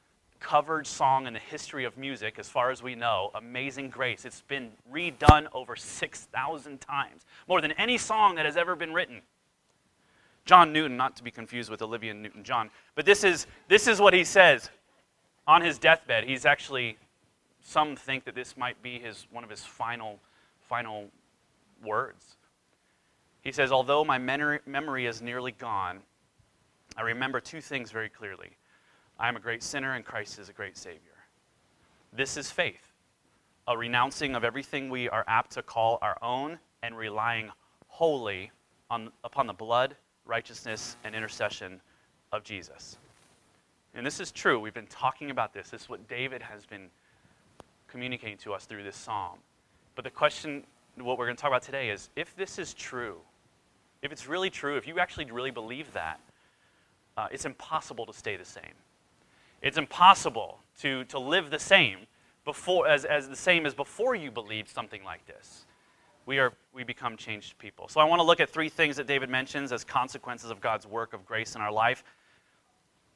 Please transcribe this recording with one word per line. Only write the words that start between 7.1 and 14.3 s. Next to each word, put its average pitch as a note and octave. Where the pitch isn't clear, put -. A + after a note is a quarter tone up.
more F3
than D3+
any A3+
song G#3+
that D#3
has D3+
ever F3
been D#3+
written. B2
John E3+
Newton, D3+
not C3
to A#2+
be A#2
confused A2+
with G#2+
Olivia A2
Newton-John, G#2+
but D3
this G3+
is, F3
this G#3
is G#3
what G3
he F#3
says D#3+